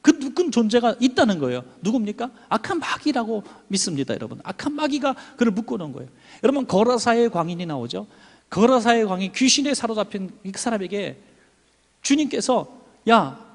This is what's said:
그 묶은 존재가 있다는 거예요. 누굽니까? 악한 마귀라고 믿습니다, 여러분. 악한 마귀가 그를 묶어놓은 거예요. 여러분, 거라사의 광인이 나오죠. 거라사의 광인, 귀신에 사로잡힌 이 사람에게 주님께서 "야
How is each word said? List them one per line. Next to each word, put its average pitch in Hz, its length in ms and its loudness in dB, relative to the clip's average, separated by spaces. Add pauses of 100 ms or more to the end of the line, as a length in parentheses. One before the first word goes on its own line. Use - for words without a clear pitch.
그 - 100 6
묶은 294 400 0
존재가 233 500 2
있다는 247 380 4
거예요. 123 260 -2 (160)
누굽니까? 220 500 -2 (180)
악한 302 320 -2
마귀라고 233 640 -2 (240)
믿습니다, 160 460 -2
여러분. 110 280 -10
악한 233 320 -6
마귀가 285 400 -2 (220)
그를 233 160 2
묶어놓은 185 400 -6
거예요. 127 160 -14 (340)
여러분, 262 240 -2
거라사의 233 640 2
광인이 175 360 -4
나오죠. 151 400 -6 (440)
거라사의 233 560 4
광인, 190 260 -4
귀신에 262 420 2
사로잡힌 208 560 -4 (140)
이 190 100 -8
사람에게 196 680 -6 (840)
주님께서 254 760 0 (280)
"야 214 300 4 (160)